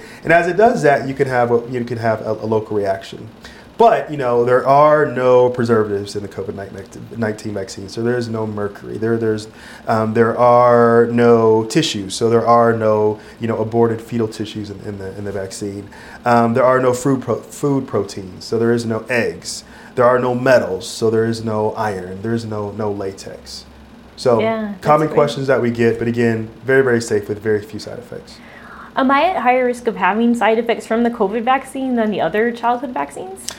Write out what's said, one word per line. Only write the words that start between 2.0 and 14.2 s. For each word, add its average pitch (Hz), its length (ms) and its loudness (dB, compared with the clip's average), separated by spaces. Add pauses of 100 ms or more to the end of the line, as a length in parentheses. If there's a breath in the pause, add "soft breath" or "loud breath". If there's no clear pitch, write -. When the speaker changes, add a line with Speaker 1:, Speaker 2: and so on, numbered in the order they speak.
Speaker 1:
a, 110 100 -4
a 110 160 -6
local 107 300 -2
reaction. 98 520 -6 (460 loud breath)
But, 214 360 4
you 147 60 -8
know, 120 280 2
there 123 220 2
are 151 380 6
no 127 440 4
preservatives 107 640 0
in 101 60 -6
the 101 80 -10
covid 98 240 -10 (640)
nineteen 107 380 -4
vaccine. 95 340 -10
So 113 140 -6
there's 117 260 0
no 110 160 -4
mercury. 104 520 -8
There, 113 200 0
there's, 110 300 -2 (400 loud breath)
um, 110 260 0
there 113 240 2
are 120 680 6
no 113 580 4
tissues. 107 480 -2
So 117 160 0
there 113 160 2
are 117 280 6
no, 107 460 2 (200 loud breath)
you 113 80 -4
know, 107 100 -2
aborted 113 420 0
fetal 117 280 -4